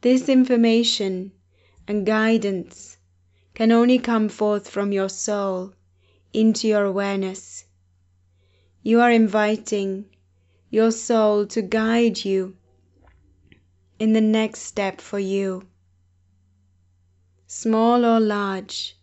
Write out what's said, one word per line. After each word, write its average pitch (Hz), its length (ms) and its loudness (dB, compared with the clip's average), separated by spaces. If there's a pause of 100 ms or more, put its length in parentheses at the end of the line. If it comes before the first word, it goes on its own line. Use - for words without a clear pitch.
This 254 280 2
information 226 1000 2 (560)
and 208 180 -2
guidance 214 920 -2 (580)
can 226 160 2
only 240 260 4
come 226 320 0
forth 208 400 -4
from 202 220 -4
your 196 180 -2
soul 196 640 -6 (580)
into 220 360 0
your 208 160 2
awareness. 196 800 -4 (1200)
You 226 180 2
are 240 100 4
inviting 208 920 0 (640)
your 226 220 2
soul 214 560 0
to 214 160 -4
guide 220 600 0
you 190 320 -4 (1400)
in 220 160 0
the 220 80 4
next 220 400 0
step 190 400 -8
for - 160 -10
you, 190 460 -4 (1800)
small 226 580 0
or 226 140 4
large 202 840 -4